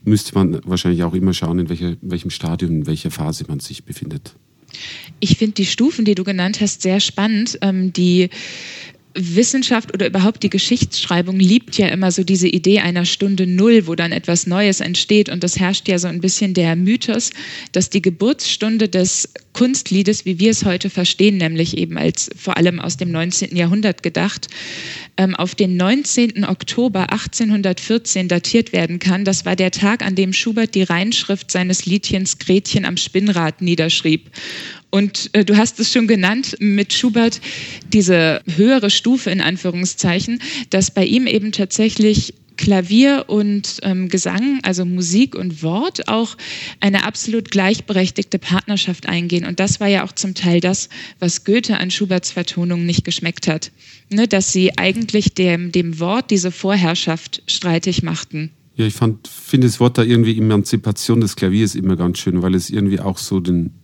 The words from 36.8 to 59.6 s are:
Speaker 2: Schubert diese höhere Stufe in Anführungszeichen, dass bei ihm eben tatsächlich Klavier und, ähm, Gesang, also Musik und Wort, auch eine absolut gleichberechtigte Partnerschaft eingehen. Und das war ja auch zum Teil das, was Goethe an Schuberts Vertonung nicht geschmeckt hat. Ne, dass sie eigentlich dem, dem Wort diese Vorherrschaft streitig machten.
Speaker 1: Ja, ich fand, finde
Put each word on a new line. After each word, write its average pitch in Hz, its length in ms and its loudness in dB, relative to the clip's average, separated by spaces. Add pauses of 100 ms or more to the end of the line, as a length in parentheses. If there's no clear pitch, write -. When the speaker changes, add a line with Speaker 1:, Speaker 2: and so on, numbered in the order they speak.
Speaker 2:
Schubert 233 480 2 (520)
diese 175 480 4 (160)
höhere 208 340 4
Stufe 240 400 2
in 190 100 0
Anführungszeichen, 180 1000 -2 (300)
dass 190 220 2
bei 190 120 2
ihm 254 240 2
eben 208 240 0
tatsächlich 214 840 0 (220)
Klavier 202 720 4
und, 208 560 -2
ähm, 185 240 0
Gesang, 190 560 0
also 185 200 0
Musik 180 520 0
und 175 260 -6
Wort, 202 460 -4
auch 226 280 -2 (440)
eine 196 240 2
absolut 220 480 -4
gleichberechtigte 190 880 0
Partnerschaft - 680 -2
eingehen. 175 380 -2
Und 175 140 -4
das 196 180 0
war 214 80 -2
ja 202 180 2
auch 190 80 -10
zum 190 220 -4
Teil 175 260 2
das, 185 280 -2 (320)
was 175 240 -2
Goethe 220 340 0
an 180 140 -4
Schuberts 185 400 -2
Vertonung 175 520 -4
nicht 170 200 0
geschmeckt - 420 -6
hat. 160 240 -4 (400)
Ne, 214 160 2
dass 196 260 0
sie 185 240 2
eigentlich 208 580 0
dem, 175 360 0
dem 170 300 -2
Wort 202 320 -2
diese 185 180 0
Vorherrschaft 170 960 -2
streitig 175 560 -2
machten. 160 480 -6 (240)
Speaker 1:
Ja, 113 120 0
ich 101 80 -2
fand, 113 340 -2
finde - 400 2